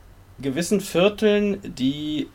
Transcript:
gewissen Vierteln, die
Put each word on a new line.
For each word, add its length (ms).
gewissen 400
Vierteln, 840
die 720